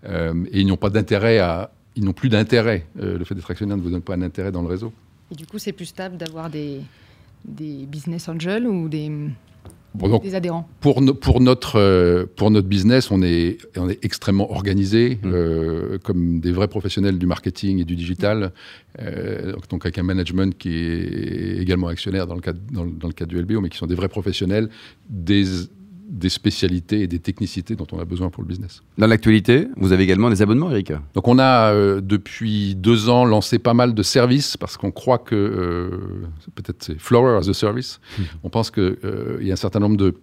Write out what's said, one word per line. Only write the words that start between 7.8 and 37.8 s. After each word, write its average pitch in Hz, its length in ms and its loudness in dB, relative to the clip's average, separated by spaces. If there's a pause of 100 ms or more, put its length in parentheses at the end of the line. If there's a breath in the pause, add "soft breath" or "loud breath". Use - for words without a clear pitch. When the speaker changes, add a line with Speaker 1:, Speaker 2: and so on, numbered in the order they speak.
Speaker 2:
business 151 420 -10
angels 180 380 -4
ou 175 220 -4
des, 151 220 -6 (840)
Speaker 1:
Bon, 98 140 0
donc, 113 140 4
Speaker 2:
des 190 120 -6
adhérents ? 170 320 -4 (140)
Speaker 1:
pour 139 200 4
no-, 131 120 6
pour - 260 2
notre, 127 400 4
euh, 90 460 4 (100)
pour 104 160 4
notre 101 160 4
business, 101 440 4
on 95 100 4
est, 85 380 2 (180)
on 90 100 -4
est 95 160 -6
extrêmement 98 480 0
organisé, 101 720 2
Speaker 3:
Mm. 92 100 -2
Speaker 1:
euh, 82 720 -2
comme 85 380 0
des 87 100 0
vrais 92 160 0
professionnels 95 500 -2
du 87 80 -2
marketing 92 540 -2
et 87 60 -2
du 87 100 -4
digital. 92 560 -2 (500 loud breath)
Euh, 95 520 -8
donc, - 160 -14
donc 85 160 -6
avec 87 120 -4
un 90 60 -4
management 92 540 -2
qui 85 180 -6
est 87 840 -4
également 92 260 0
actionnaire 90 400 -4
dans 87 80 -8
le 87 60 -8
cadre, 85 180 -6 (140)
dans 87 100 -4
le, 85 80 -6
dans 82 160 -8
le 80 60 -6
cadre 82 180 -8
du 87 80 -4
L 87 60 -2
B 107 80 -2
O, 107 80 0
mais 92 80 -2
qui - 80 -14
sont 85 100 -8
des 87 80 -2
vrais 92 140 -2
professionnels, 101 600 -2 (400 loud breath)
des, 101 360 2 (640)
des 92 220 -2
spécialités 98 720 -2
et 95 60 -2
des 87 120 -4
technicités 95 560 -6
dont 78 160 -10
on 90 80 -10
a 85 60 -8
besoin 87 240 -4
pour - 140 -12
le - 40 -10
business. 90 360 -10 (160)
Speaker 3:
Dans 110 80 6
l'actualité, 113 680 6
vous 92 160 2
avez 92 120 6
également 98 260 4
des 101 140 4
abonnements, 127 260 2
Eric ? 98 240 -2 (220)
Speaker 1:
Donc 98 120 0
on 123 120 8
a, 123 340 6
euh, 101 260 2
depuis 101 760 -2
deux 107 340 4
ans, 123 160 6
lancé 110 320 2
pas 117 160 2
mal 123 220 4
de 104 80 0
services 127 520 2
parce - 220 -10
qu'on 101 140 -4
croit 123 260 0
que, - 180 -4
euh, 92 540 -2 (520)
c'est - 120 -20
peut-être - 300 -12
c'est 80 160 -8
Flower 120 380 4
as 92 120 0
a 95 40 2
Service. 113 460 -2 (200 loud breath)